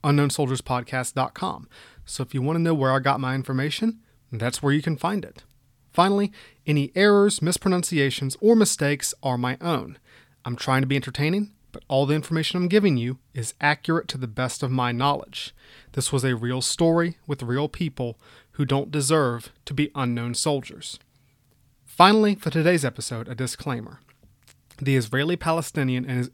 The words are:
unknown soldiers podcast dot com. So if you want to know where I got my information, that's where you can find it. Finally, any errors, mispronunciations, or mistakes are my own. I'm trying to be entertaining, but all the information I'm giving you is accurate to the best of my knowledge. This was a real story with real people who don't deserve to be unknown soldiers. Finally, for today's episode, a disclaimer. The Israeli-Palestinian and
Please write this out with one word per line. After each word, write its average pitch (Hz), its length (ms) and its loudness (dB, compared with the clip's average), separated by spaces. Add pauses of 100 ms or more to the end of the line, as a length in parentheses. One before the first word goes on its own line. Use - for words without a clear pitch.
unknown 143 280 2
soldiers 131 320 -2
podcast 123 520 -6
dot 131 200 -4
com. - 340 -8 (360)
So - 200 -8
if - 100 -16
you 131 80 -2
want 156 140 0
to 170 60 0
know 165 120 2
where 135 160 2
I 135 80 4
got 135 220 2
my 131 160 -2
information, 147 640 -2 (320)
that's 117 280 -4
where 143 120 2
you 147 100 2
can 160 140 -2
find 185 280 -2
it. - 200 -20 (480)
Finally, 202 400 2 (340)
any 147 300 0
errors, 202 440 4
mispronunciations, 151 1000 0
or 226 160 6
mistakes 147 640 2
are 127 160 -2
my 127 220 -2
own. 151 380 -4 (460)
I'm 120 120 -6
trying 131 240 2
to 131 80 0
be 139 80 2
entertaining, 160 560 -2 (180)
but - 160 -16
all 135 200 2
the 147 80 2
information 160 420 -2
I'm 180 100 0
giving 190 300 4
you 123 220 -4 (160)
is 117 260 -8
accurate 151 480 0
to 135 100 -8
the 127 80 -6
best 123 360 -4
of 127 80 -2
my 123 200 0
knowledge. - 640 -4 (380)
This - 180 -4
was 135 140 0
a 127 100 2
real 120 280 -4
story 170 640 2
with 143 160 -6
real 131 260 -2
people 131 500 -6 (340)
who 147 120 -2
don't 139 260 0
deserve 139 640 0 (140)
to 143 80 -10
be 147 200 -2
unknown 120 400 -4
soldiers. - 640 -6 (840)
Finally, 208 520 6
for - 120 -4
today's 160 380 2
episode, 117 420 -6
a 127 60 -8
disclaimer. 123 640 -6 (800)
The 135 160 2
Israeli-Palestinian 135 1120 0
and 123 260 -2